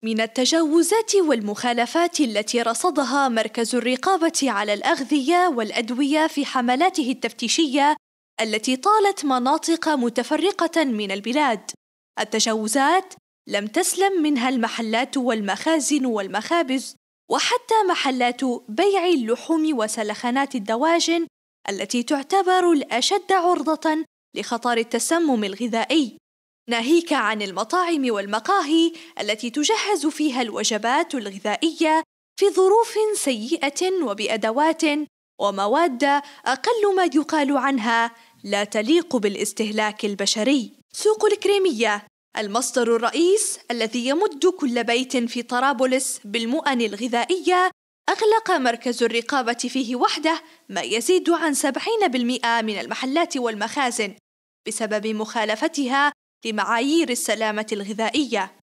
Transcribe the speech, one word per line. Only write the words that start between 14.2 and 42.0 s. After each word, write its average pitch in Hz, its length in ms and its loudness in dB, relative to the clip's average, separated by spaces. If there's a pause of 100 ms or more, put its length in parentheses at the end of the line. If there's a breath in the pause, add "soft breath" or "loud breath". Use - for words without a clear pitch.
منها 277 260 2
المحلات 233 680 -2
والمخازن 254 920 0
والمخابز، 233 880 -2 (360)
وحتى - 440 0 (160)
محلات 254 540 0 (240)
بيع 349 380 2
اللحوم 311 720 0
وسلخانات 226 760 -2
الدواجن 320 720 2 (420)
التي 202 340 -4
تعتبر 359 680 2
الأشد 311 600 0
عرضة 320 720 0 (300)
لخطر 233 440 -2
التسمم 233 680 0
الغذائي، 226 760 -2 (500)
ناهيك 269 440 2
عن 220 300 0
المطاعم 254 680 0
والمقاهي 294 840 0 (280 loud breath)
التي 220 300 -4
تجهز 311 560 0
فيها 285 360 -2
الوجبات 226 720 -2
الغذائية 294 880 0 (380)
في 392 100 4
ظروف 415 480 4 (160)
سيئة 294 880 -2
وبأدوات 226 800 0 (580)
ومواد 233 640 0 (400 loud breath)
أقل 403 520 2
ما 370 80 4
يقال 285 520 0
عنها 233 540 0 (340 soft breath)
لا 202 200 -2
تليق 254 520 0
بالاستهلاك 214 880 -2
البشري. 214 680 0 (200)
سوق 427 320 0
الكريمية 370 840 2 (320)